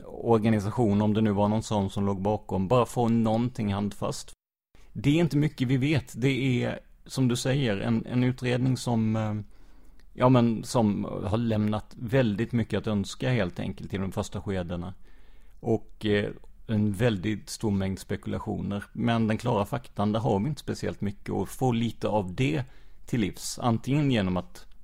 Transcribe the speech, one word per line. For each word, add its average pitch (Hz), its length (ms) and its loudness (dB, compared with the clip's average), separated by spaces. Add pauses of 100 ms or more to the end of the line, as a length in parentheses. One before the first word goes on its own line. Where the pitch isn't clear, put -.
organisation, 107 960 4
om 107 120 4
det 107 60 4
nu 110 100 4
var 101 180 4
någon 110 140 2
sån 98 280 0
som 101 160 -2
låg 98 140 0
bakom, 98 480 0
bara 120 180 6
få 120 220 0
någonting 113 640 2
handfast. - 600 -4 (600)
Det 113 180 2
är 156 100 6
inte 160 160 2
mycket 143 320 0
vi 135 80 2
vet. 135 400 0
Det 123 480 2
är, 110 160 -4 (260)
som 131 220 2
du 120 80 2
säger, 127 400 0
en, 113 300 0
en 123 180 2
utredning 127 520 0
som, 110 400 0
eh, 107 180 -2 (800)
ja, 127 160 4
men, 117 360 6
som 104 400 2
har 95 340 -2
lämnat 107 600 0
väldigt 113 540 0
mycket 110 260 0
att 95 80 -4
önska 107 440 -2
helt 101 300 0
enkelt - 340 -8
i 98 40 -2
de 95 140 -4
första 104 280 -4
skedena. 90 540 -4 (680)
Och, - 460 -2
eh, 104 240 2 (400)
en 107 220 2
väldigt 104 580 0
stor - 200 -2
mängd 95 280 0
spekulationer. 98 960 -6
Men 113 360 2
den 107 100 2
klara 110 260 0
faktan, - 480 -2
där 110 80 2
har 107 200 2
vi 120 80 0
inte 156 120 -4
speciellt 98 400 -6
mycket, 101 300 -4
och 98 180 -2
få 127 240 0
lite 113 360 -2
av 98 260 -2
det 131 300 0 (420)
till 127 140 -2
livs. - 420 -4
Antingen 131 480 2
genom 95 260 2
att - 300 -8 (180)